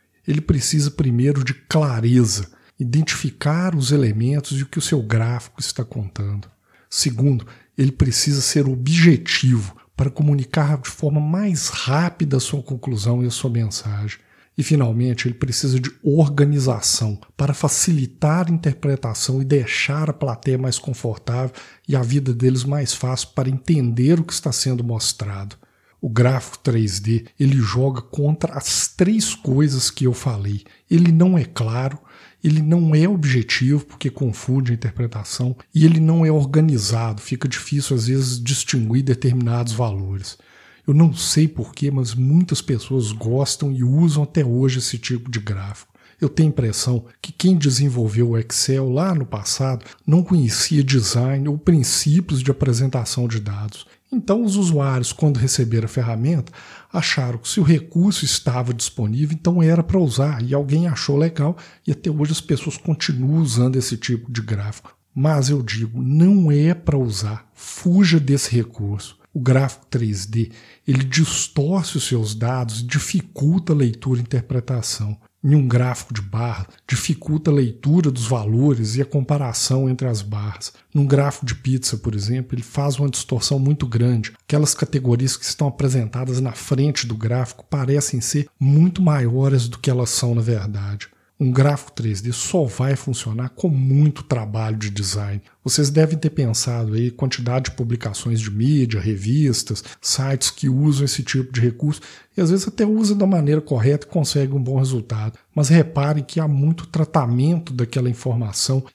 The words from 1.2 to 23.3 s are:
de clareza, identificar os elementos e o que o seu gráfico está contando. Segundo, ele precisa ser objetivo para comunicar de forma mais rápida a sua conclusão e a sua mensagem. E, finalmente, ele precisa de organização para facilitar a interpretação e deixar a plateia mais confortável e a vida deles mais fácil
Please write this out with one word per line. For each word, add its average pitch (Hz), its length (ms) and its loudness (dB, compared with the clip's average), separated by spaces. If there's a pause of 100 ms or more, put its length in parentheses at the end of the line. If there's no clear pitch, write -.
de 127 80 -4
clareza, 117 960 2 (320)
identificar 151 960 -2
os 135 160 0
elementos 135 680 0
e 135 40 -2
o 135 40 -6
que - 120 -8
o 151 40 -4
seu 139 200 0
gráfico 113 580 -2
está - 240 -6
contando. 101 640 -6 (400)
Segundo, 127 580 0 (300)
ele 135 160 2
precisa 139 480 0
ser 143 260 0
objetivo 131 1120 4 (180)
para 143 140 0
comunicar 147 720 0
de - 80 -12
forma 151 320 -2
mais 170 480 0
rápida 147 680 0
a - 20 0
sua 139 220 -4
conclusão 120 600 -2
e 123 40 0
a 120 40 -2
sua 120 200 -4
mensagem. 107 680 -4 (380)
E, 147 80 -2
finalmente, 123 640 0
ele 117 80 -6
precisa 131 420 -2
de 123 100 -4 (140)
organização 143 1160 0 (160)
para 143 180 0
facilitar 156 960 0
a - 20 2
interpretação 135 920 -2
e 135 40 -2
deixar 143 640 0
a - 20 -2
plateia 131 460 -2
mais 131 220 -2
confortável 120 760 -6 (320)
e 139 80 -2
a 131 80 2
vida 131 320 0
deles 127 300 2
mais 139 280 -2
fácil - 440 -4